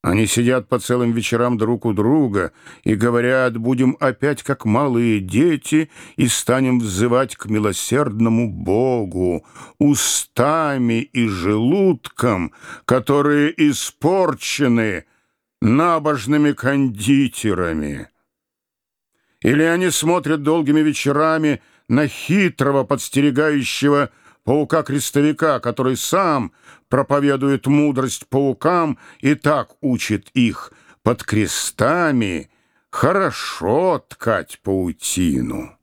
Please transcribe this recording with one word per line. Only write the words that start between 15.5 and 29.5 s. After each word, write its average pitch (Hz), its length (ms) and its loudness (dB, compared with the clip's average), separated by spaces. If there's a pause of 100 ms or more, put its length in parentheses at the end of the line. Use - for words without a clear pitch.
набожными 147 920 2
кондитерами". 104 1600 0 (1300)
Или 143 200 2
они 170 280 0
смотрят 156 520 -2
долгими 151 380 2
вечерами 151 840 0 (260)
на 139 200 2
хитрого 143 760 0
подстерегающего 143 1300 0 (340)
паука-крестовика, 143 1160 0
который 127 360 -2
сам 156 560 -2 (360)
проповедует 139 800 0
мудрость 139 600 0
паукам 143 680 0 (220)
и 143 140 2
так 143 460 -2